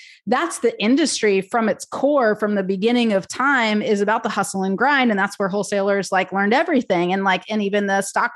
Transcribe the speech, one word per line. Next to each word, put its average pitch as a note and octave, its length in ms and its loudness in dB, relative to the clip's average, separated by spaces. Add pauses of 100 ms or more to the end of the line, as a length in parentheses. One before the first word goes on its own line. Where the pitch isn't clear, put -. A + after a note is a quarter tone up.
(280)
that's C#4+ 320 -2
the - 220 -2
industry A3 600 2
from A3 280 -2
its - 160 -4
core, C4+ 500 2
from G#3 200 -2
the G3 80 0
beginning A3 500 0
of F#3+ 140 0
time, A#3+ 540 0
is G3+ 200 0
about A3 220 0
the A3 60 -4
hustle G3 340 -4
and F#3+ 140 -2
grind. C4 320 2
And G3+ 100 0
that's G3 200 -2
where G3 100 0
wholesalers, G3 640 -2
like, F#3 220 0
learned G3+ 200 0
everything. A#3 600 0
And, G3 100 -2
like, F#3 260 0
and G#3+ 120 -2
even G3+ 260 0
the G3 140 0
stock, G#3 340 -2